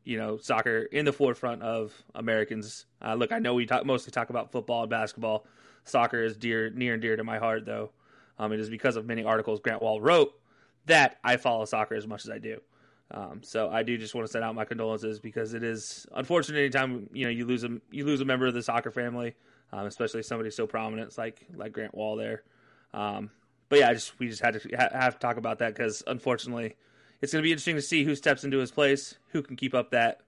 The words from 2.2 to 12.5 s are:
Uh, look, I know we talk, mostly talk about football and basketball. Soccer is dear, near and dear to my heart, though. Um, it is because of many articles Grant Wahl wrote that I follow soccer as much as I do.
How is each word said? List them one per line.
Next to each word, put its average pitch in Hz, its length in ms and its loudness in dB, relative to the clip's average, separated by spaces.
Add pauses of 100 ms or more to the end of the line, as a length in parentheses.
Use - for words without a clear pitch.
Uh, 110 140 -2
look, 120 180 0
I 226 60 0
know 123 160 2
we 120 100 2
talk, 127 200 2
mostly 127 260 0
talk 117 180 -2
about 117 240 -4
football 117 300 -2
and 110 60 -4
basketball. 110 560 -2 (380)
Soccer 117 400 4
is 110 140 0
dear, 113 320 0
near 120 240 -2
and 110 80 -2
dear 110 160 2
to 110 60 -4
my 110 160 -4
heart, 110 260 0
though. 107 260 -6 (460)
Um, 107 160 -2
it 107 60 0
is 107 100 -4
because 117 260 0
of 113 100 -4
many 113 180 -4
articles 110 360 2
Grant 110 220 -2
Wahl 110 200 0
wrote 151 320 6 (540)
that 151 360 8
I 123 140 4
follow 113 280 0
soccer 110 300 0
as 107 100 -4
much 110 200 -10
as 110 60 -10
I 107 60 -10
do. 110 220 -10 (520)